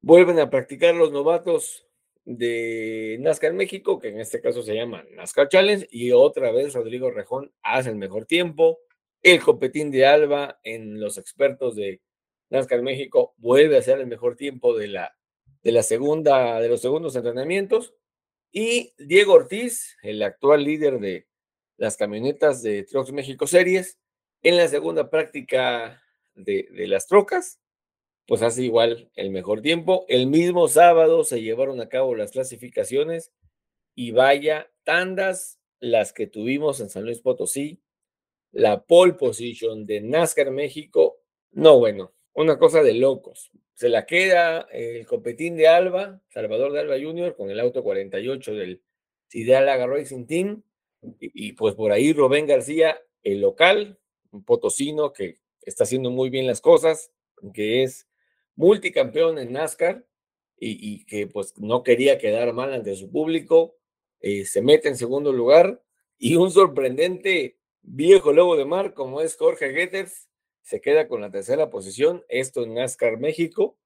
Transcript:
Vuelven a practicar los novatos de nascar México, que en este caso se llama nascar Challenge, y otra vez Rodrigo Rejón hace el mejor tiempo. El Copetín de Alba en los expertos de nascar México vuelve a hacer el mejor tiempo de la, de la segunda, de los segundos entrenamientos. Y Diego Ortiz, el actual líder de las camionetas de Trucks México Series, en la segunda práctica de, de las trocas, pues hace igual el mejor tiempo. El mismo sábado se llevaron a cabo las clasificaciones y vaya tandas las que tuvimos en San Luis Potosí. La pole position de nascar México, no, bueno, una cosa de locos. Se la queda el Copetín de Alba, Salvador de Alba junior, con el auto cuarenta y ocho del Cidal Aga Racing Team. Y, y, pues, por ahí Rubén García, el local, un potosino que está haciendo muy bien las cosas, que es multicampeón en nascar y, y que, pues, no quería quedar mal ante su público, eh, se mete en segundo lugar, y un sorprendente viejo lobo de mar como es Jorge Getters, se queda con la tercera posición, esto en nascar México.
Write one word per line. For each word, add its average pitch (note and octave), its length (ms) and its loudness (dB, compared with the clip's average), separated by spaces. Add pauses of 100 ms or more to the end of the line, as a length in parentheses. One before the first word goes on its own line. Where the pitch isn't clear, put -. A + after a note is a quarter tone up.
Vuelven F3 360 8
a C3+ 100 0
practicar C#3 460 0
los D#3+ 160 2
novatos E3 760 -4 (380)
de A2+ 920 -8
nascar D#3 340 -2
México, G3 460 -4
que A#2 80 -12
en G#2+ 120 -12
este - 220 -10
caso B2 220 -6
se G#2+ 100 -8
llama A2 380 -10
nascar - 360 -2
Challenge, G3 440 2
y A#2+ 200 -4
otra C3 400 4
vez C3+ 220 -2
Rodrigo B2 380 -6
Rejón B2+ 400 -10 (100)
hace B2 280 -4
el A2 80 -8
mejor G2 280 -10
tiempo. E3 540 0 (420)
El E3+ 200 6
Copetín C#3+ 500 0
de C3 160 4
Alba C#3+ 560 2
en A2 360 -12
los G2+ 200 -10
expertos B2+ 560 -4
de G2 260 -10 (480)
nascar B2+ 320 -2
México C3 560 -2
vuelve C#3 380 4
a B2+ 40 6
hacer B2+ 200 0
el C3 80 -8
mejor A#2+ 280 -6
tiempo B2 400 -2
de G#2 120 -6
la, F#2+ 280 -10 (460)
de A2+ 100 0
la A#2 120 2
segunda, C3 760 0
de A#2 80 -2
los A#2+ 140 0
segundos C#3+ 340 -4
entrenamientos. E3 760 -4 (580)
Y A#3 460 -4
Diego F#3 360 4
Ortiz, A#3 680 2
el G#2+ 220 -8
actual C#3+ 400 2
líder D3 360 -2
de F#2 280 -10 (500)
las A2 180 -6
camionetas B2 680 -2
de G#2 200 -4
Trucks C3 280 -6
México C3+ 340 -8
Series, F3+ 540 0 (420)
en F3 160 2
la E3+ 100 4
segunda D3 440 -4
práctica B2+ 920 -4 (320)
de, G2 380 -6
de F#2+ 160 -10
las F#2+ 180 -2
trocas, G#3 540 0 (680)
pues A2 160 -2
hace A#2+ 220 -2
igual A#2 520 0
el G2 140 -8
mejor G2 320 -6
tiempo. E3+ 460 -2
El B2+ 200 2
mismo E3+ 400 2
sábado E3 560 6
se B2 180 -4
llevaron B2 380 -4
a A2 100 -12
cabo B2+ 260 -2
las G#2 160 -8
clasificaciones B2+ 1000 -6 (640)
y A#2+ 180 -10
vaya C#3+ 600 2 (120)
tandas F#3 760 -4 (200)
las A#2 320 0
que G#2+ 160 -8
tuvimos C3 520 -4
en G#2 100 -10
San F#2+ 140 -12
Luis A#2 180 -10
Potosí. C#3 600 -6 (720)
La G#2 320 0
pole F3 300 6
position A2+ 720 -8
de G#2 160 -6
nascar C#3 500 -2
México, D3 680 -2 (320)
no, D3 280 8
bueno, G2 340 -2 (200)
una D#3 240 0
cosa D#3 260 4
de B2+ 100 4
locos. B2+ 580 -4 (220)
Se A#2+ 160 -2
la A2+ 160 0
queda E3+ 680 0
el A#2 340 -12
Copetín A#2+ 500 -8
de D#3+ 120 4
Alba, F#3 640 2
Salvador A2+ 420 -4
de D3 100 -4
Alba D3 200 -4
junior, E3 340 -8
con G2 140 -12
el G#2 100 -8
auto B2 240 -4
cuarenta G2 360 -4
y A2+ 80 -8
ocho B2+ 260 -8
del F#2 280 -10 (460)
Cidal C3 420 2
Aga B2+ 180 0
Racing C3 380 -8
Team. F#3+ 380 -6 (560)
Y, - 280 -14
y, - 60 -14
pues, G#2 220 -2
por G#2+ 160 -2
ahí C3+ 220 2
Rubén C#3+ 320 2
García, D3 540 0 (240)
el G2+ 180 -4
local, F#3+ 580 2 (320)
un G2+ 140 -20
potosino D3 680 -2
que F2+ 280 -12 (220)
está - 220 -4
haciendo B2+ 280 -4
muy C3 180 -4
bien C3 180 -4
las A#2+ 140 -4
cosas, D#3+ 500 2 (420)
que A2+ 300 -2
es - 240 -8 (480)
multicampeón D#3+ 840 0
en A#2+ 140 -10
nascar E3 520 -4 (520)
y, G#2+ 200 -10 (160)
y G2+ 120 -18
que, G#2 200 -8
pues, - 320 -12
no A#2 260 -4
quería C3 340 4
quedar A2+ 360 -2
mal C3 200 -6
ante G#2 220 -8
su F#2+ 140 -18
público, E3 680 0 (420)
eh, G2+ 260 -6
se G#2 160 -2
mete D3 280 4
en B2+ 80 -6
segundo C3+ 340 -4
lugar, D3 500 4 (360)
y D3+ 180 0
un F#3 160 2
sorprendente E3 1080 0 (240)
viejo D3+ 500 4
lobo E3+ 240 6
de C#3 100 0
mar F#3 280 -4
como C3+ 280 -8
es D#3+ 140 -6
Jorge D#3 380 -2
Getters, F3+ 560 -8 (320)
se - 180 -10
queda D3 280 0
con A#2 140 -8
la G#2 100 -12
tercera A#2+ 400 -4
posición, A#2+ 580 -4
esto C3 340 -6
en A2+ 120 -10
nascar B2 420 -4
México. D#3+ 680 -4